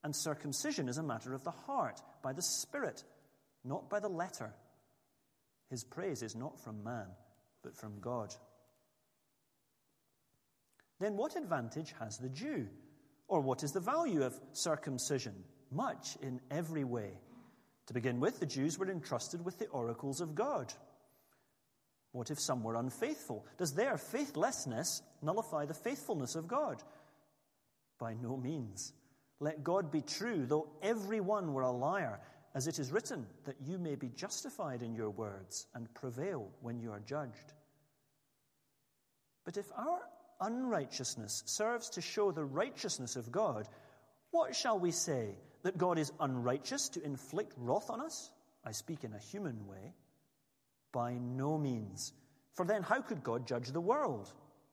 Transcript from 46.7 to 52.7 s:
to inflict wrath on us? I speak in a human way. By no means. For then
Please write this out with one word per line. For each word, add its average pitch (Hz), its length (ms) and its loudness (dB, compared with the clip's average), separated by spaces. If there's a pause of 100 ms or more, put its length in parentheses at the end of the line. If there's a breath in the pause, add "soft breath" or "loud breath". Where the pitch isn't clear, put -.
to 170 140 -4
inflict 151 540 -2
wrath 127 320 2
on 226 120 -4
us? - 300 -8 (320)
I 117 80 -6
speak 147 320 -6
in 113 100 -6
a 113 60 -10
human 123 460 -6
way. 98 300 -12 (960)
By 120 200 2
no 127 440 2
means. 110 560 0 (400 soft breath)
For 175 140 2
then 202 160 4